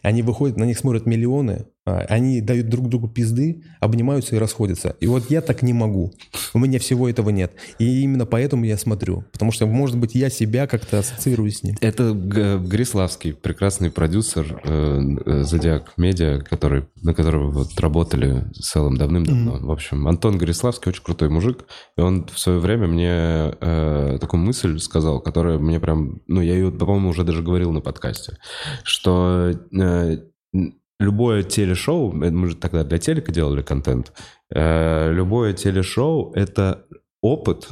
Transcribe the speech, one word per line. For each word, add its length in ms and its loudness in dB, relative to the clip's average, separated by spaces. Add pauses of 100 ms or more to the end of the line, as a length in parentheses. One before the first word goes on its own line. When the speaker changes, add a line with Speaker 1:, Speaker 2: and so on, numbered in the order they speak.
Speaker 1:
они 200 2
выходят, 340 0
на 80 2
них 120 0
смотрят 280 0
миллионы, 600 0 (200)
а, 240 -2
они 320 2
дают 280 0
друг 200 0
другу 180 -2
пизды, 560 -2 (160)
обнимаются 560 2
и 40 2
расходятся. 600 -2
И 80 0
вот 240 2
я 100 2
так 220 -2
не 100 4
могу. 400 0 (400)
У 60 4
меня 200 4
всего 300 0
этого 220 0
нет. 220 0 (260)
И 240 2
именно 240 0
поэтому 380 0
я 120 0
смотрю. 540 -4
Потому 200 -2
что, 140 0
может 320 2
быть, 160 0
я 160 2
себя 380 0
как-то 320 -2
ассоциирую 500 -2
с 140 -8
ним. 180 -4
Speaker 2:
Это 320 2
Г-, 460 0
Гриславский, 720 -2
прекрасный 560 -2
продюсер, 720 -2
э, 360 2 (260)
э, 180 2
Зодиак 540 0
Медиа, 440 2
который, 420 0 (180)
на 140 2
которого 360 2
вот 280 -2
работали 640 2 (100)
с 220 -6
Эллом 220 2
давным-давно. 580 2
Speaker 1:
Мгм. 120 -6
Speaker 2:
В 40 0
общем, 360 -4
Антон 300 2
Гриславский 520 -2
очень 140 -6
крутой 260 0
мужик. 360 0 (320)
И 40 2
он 300 0
в 60 -14
своё 220 0
время 280 0
мне, 720 0
э, 600 0
такую 200 0
мысль 380 0
сказал, 400 0
которая 380 0
мне 220 0
прям... 480 -2
Ну, 140 2
я 140 2
её, 160 0
по-моему, 380 0
уже 140 0
даже 180 -2
говорил 300 0
на 100 -2
подкасте, 560 -8 (460)
что... 680 2 (200)
э, 460 2 (360)
н-, 200 0 (260)
любое 440 2
телешоу, 680 0 (120)
э, 80 2
мы 180 2
же 60 -4
тогда 280 -2
для 160 0
телека 320 -2
делали 300 0
контент, 520 -2 (400)
э, 600 2
любое 400 0
телешоу — 840 0
это 500 0 (360)
опыт 500 -2